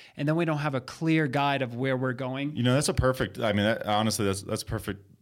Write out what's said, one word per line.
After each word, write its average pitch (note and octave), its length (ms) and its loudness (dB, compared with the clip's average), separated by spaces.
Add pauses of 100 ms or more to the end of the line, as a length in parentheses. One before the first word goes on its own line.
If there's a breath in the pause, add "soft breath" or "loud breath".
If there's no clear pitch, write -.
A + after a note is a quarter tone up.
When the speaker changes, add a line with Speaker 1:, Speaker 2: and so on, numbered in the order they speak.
(180 loud breath)
Speaker 1:
and D3 100 -2
then D#3 80 2
we E3+ 100 2
don't D#3 120 0
have C#3+ 160 -2
a B2+ 80 -2
clear D#3+ 460 0
guide C#3 340 0
of A#2+ 140 -4
where C3 200 0
we're B2+ 180 -2
going. C3+ 420 -6
Speaker 2:
You A#2+ 80 0
know, B2 100 6
that's D3 160 2
a F3+ 60 -2
perfect, B2+ 440 0
I A2 140 2
mean, G2+ 120 4
that, A2+ 200 0
honestly, G#2+ 400 2
that's, G2 160 0
that's - 220 -6
perfect, G2+ 420 -8 (160)